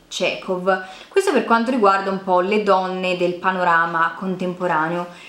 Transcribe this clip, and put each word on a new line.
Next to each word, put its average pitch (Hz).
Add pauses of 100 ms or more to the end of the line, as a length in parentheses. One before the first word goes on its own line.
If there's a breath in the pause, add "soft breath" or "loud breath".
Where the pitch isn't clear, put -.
Chekhov. 190 (240 loud breath)
Questo 392
per 254
quanto 226
riguarda 196
un 190
po' 180
le 208
donne 185
del 175
panorama 170
contemporaneo. 175 (220 loud breath)